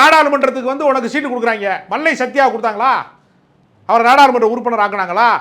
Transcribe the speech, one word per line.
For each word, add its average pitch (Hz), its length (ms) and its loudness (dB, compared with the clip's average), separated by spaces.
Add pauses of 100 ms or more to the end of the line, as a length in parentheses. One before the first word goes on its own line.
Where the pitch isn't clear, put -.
நாடாளுமன்றத்துக்கு 277 720 2
வந்து 285 180 0
உனக்கு 254 220 -4
சீட்டு 285 180 -4
கொடுக்குறாங்க, 220 480 -2 (160)
மல்லை 302 260 -2
சத்யா 254 300 0
கொடுத்தாங்களா? 220 420 -2 (960)
அவரை 233 160 2
நாடாளுமன்ற 247 480 4
உறுப்பினர் 233 300 -4
ஆக்குனாங்களா? 202 460 -2 (120)